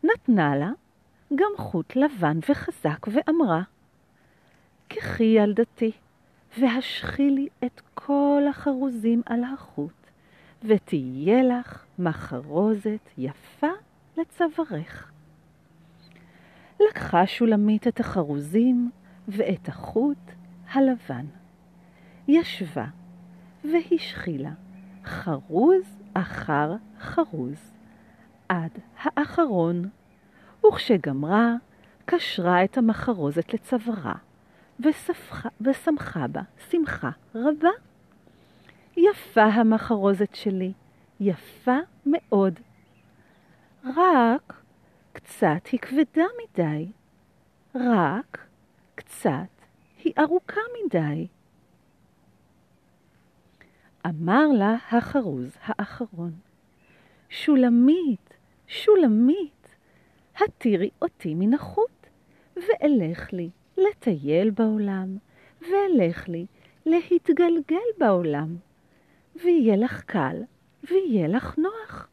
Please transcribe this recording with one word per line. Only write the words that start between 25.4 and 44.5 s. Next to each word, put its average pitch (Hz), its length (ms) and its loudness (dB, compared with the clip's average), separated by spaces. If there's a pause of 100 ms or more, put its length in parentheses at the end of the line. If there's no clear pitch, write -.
אחר 156 640 -2 (240)
חרוז, 147 720 -6 (760)
עד 170 220 -4 (260)
האחרון, 196 920 -2 (760)
וכשגמרה, 196 880 2 (500)
קשרה 180 580 2
את - 140 -2
המחרוזת 190 760 -2
לצווארה, 214 600 -6 (640)
וספחה-, - 720 -4 (120)
ושמחה 262 680 -2
בה 143 140 -8 (280)
שמחה 302 400 -2 (260)
רבה. 302 340 0 (1300)
"יפה 349 460 4
המחרוזת 214 920 2
שלי, 190 380 -4 (460)
יפה 208 580 -2 (280)
מאוד. 196 540 0 (1300)
רק 269 760 2 (520)